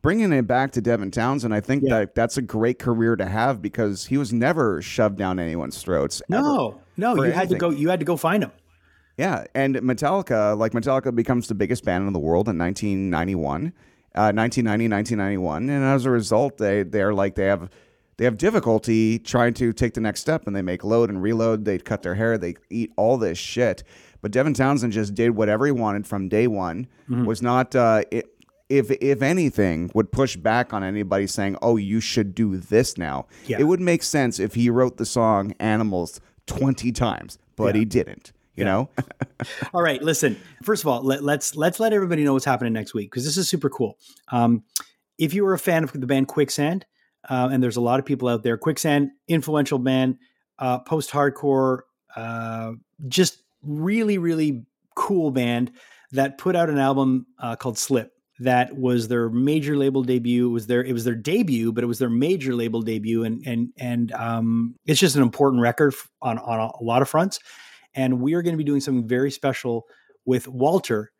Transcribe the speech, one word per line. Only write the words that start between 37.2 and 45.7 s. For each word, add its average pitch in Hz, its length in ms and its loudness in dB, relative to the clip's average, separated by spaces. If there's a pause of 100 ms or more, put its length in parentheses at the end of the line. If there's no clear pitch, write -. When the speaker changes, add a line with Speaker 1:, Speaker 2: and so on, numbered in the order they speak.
Speaker 1:
but 104 200 2
Speaker 2:
Yeah. 107 40 6
Speaker 1:
he 113 60 4
didn't, - 460 -2 (240)
you - 100 -2
Speaker 2:
Yeah. 95 60 2
Speaker 1:
know? 117 180 0 (420)
<laughs> - 420 -10
Speaker 2:
All 175 80 2
right, 143 200 2
listen. 147 360 2 (260)
First 208 200 0
of 156 40 2
all, 123 160 2
let, 135 200 0
let's, 143 320 0
let's 165 240 0
let 220 140 2
everybody 170 300 0
know 139 100 4
what's 135 120 0
happening 120 280 0
next 107 200 -6
week, 104 180 -6
'cause 123 140 -6
this 156 120 -2
is 185 100 0
super 147 220 0
cool. 107 280 -4 (340)
Um, 117 320 2 (540)
if 165 160 0
you 202 100 2
were 190 100 4
a 175 60 0
fan 165 240 2